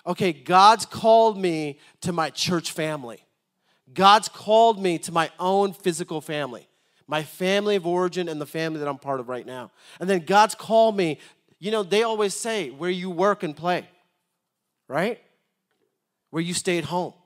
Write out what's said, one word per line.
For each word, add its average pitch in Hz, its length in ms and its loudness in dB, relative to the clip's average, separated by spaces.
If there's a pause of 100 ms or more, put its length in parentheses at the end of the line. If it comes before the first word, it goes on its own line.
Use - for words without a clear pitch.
okay, 175 280 -2
God's 185 520 4
called 220 520 4
me 156 420 -4 (220)
to 185 100 -6
my 165 180 -2
church - 440 -4
family. 151 480 -8 (720)
God's 196 340 6
called 220 540 4
me 180 180 0
to 170 120 -12
my 165 180 0 (100)
own 196 320 0
physical 170 480 -6
family, 143 480 -8 (400)
my 156 160 -4
family 202 520 -2
of 175 120 -4
origin 180 400 -2
and 156 140 -8
the 147 40 -10
family 160 340 -6
that 147 80 -6
I'm 143 100 -6
part 135 220 -6
of 120 100 -12
right 123 160 -10
now. 123 260 -14 (280)
And 180 100 -4
then 180 160 0
God's 208 300 4
called 220 420 2
me, 165 220 -2 (400)
you 190 120 -8
know, 220 120 -2
they 196 200 0
always 214 300 -2
say, 214 380 -6
"Where 147 180 -8
you 180 200 -6
work 190 340 0
and 151 120 -6
play," 160 320 -4 (1000)
right? 175 340 -4 (1080)
Where 160 100 -6
you 175 120 -6
stay 175 240 -2
at 160 80 -4
home. 160 280 -6 (120)